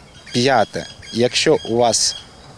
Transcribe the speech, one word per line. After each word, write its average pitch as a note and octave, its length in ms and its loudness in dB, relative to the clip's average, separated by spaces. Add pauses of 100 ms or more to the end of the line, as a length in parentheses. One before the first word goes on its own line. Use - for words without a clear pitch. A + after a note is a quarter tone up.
(320)
П'яте – A#2+ 540 0 (260)
якщо B2 440 2 (120)
у A2+ 80 -2
вас A#2+ 400 0 (420)